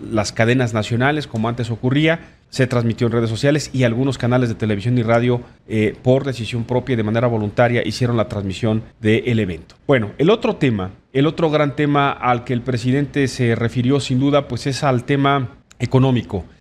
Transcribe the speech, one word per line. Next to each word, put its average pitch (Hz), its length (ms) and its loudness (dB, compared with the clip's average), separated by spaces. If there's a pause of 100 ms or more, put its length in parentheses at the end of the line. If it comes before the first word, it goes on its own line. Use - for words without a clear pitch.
las 107 220 -2
cadenas 117 420 2
nacionales, 127 520 -2
como 110 220 -4
antes 120 220 -4
ocurría. 147 640 0 (120)
Se - 180 0
transmitió 120 400 0
en 110 60 0
redes 117 180 0
sociales 139 420 0
y 127 120 0
algunos 127 340 0
canales 123 300 2
de 110 80 -4
televisión 107 420 0
y 117 60 2
radio, 120 360 2 (280)
eh, 107 340 0
por 131 220 4
decisión 120 400 -6
propia 123 300 -2
y - 20 2
de 110 80 0
manera 117 240 0
voluntaria, 117 580 0
hicieron 120 300 -2
la 107 100 2
transmisión 104 560 -2 (180)
del 113 380 2
evento. 87 380 -6 (100)
Bueno, 120 320 2
el 156 120 4
otro 233 260 0
tema, 101 340 0 (220)
el 139 140 2
otro 165 220 0
gran 147 280 0
tema 143 340 2
al 123 320 0
que - 100 -6
el 117 100 -2
presidente 127 640 0
se 120 260 0
refirió, 123 460 0
sin 127 180 -2
duda, 139 300 2
pues, 120 180 -8
es 131 160 -4
al 127 220 0
tema 139 460 0 (280)
económico. 123 680 0 (160)